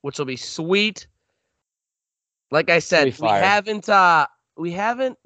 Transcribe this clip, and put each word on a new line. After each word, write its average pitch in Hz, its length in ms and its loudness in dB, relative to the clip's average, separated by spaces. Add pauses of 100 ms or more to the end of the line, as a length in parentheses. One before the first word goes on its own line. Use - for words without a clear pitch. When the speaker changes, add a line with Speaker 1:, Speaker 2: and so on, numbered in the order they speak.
Speaker 1:
which 139 160 -10
will 147 80 -4
be 127 100 -8
sweet. 196 720 -4 (1400)
Like 151 200 0
I 170 80 4
said, 151 300 2
Speaker 2:
It'll 127 140 -8
be 113 40 0
Speaker 1:
we - 20 2
Speaker 2:
fire. 110 140 2
Speaker 1:
haven't, 202 460 -2
uh, 175 380 4 (300)
we 170 160 -8
haven't 240 540 -4